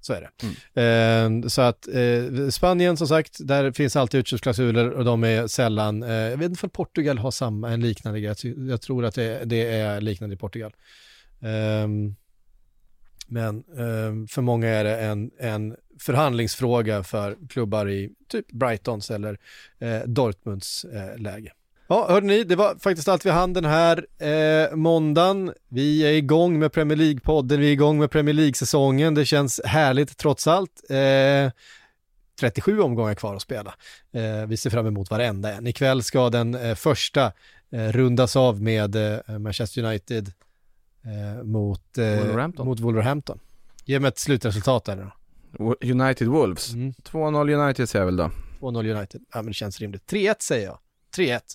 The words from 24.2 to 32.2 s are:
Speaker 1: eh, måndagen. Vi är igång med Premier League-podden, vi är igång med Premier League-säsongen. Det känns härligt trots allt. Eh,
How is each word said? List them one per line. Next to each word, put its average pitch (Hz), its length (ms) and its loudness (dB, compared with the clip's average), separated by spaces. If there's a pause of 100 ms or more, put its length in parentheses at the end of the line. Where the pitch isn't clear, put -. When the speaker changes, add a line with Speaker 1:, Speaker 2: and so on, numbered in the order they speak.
Speaker 1:
eh, 156 520 2
måndagen. 165 800 2 (160)
Vi 147 360 2
är 147 60 4
igång 156 480 4
med 151 120 2
Premier 151 260 2
League-podden, 147 600 2
vi 143 100 4
är 147 40 6
igång 147 280 4
med 147 120 2
Premier 151 220 2
League-säsongen. 143 840 2
Det 147 100 4
känns 143 400 0
härligt 135 520 2
trots - 300 0
allt. 180 420 0
Eh, 135 600 4 (880)